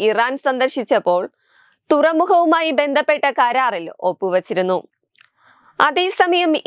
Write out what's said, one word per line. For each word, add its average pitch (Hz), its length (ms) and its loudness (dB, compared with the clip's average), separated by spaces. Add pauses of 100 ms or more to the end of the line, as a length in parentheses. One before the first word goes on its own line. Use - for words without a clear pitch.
ഇറാൻ 226 260 0 (120)
സന്ദർശിച്ചപ്പോൾ 247 760 0 (720)
തുറമുഖവുമായി 320 880 2
ബന്ധപ്പെട്ട 294 460 0 (140)
കരാറിൽ 240 460 -2 (240)
ഒപ്പുവച്ചിരുന്നു. 185 680 -2 (1080)
അതേസമയം 359 640 0 (160)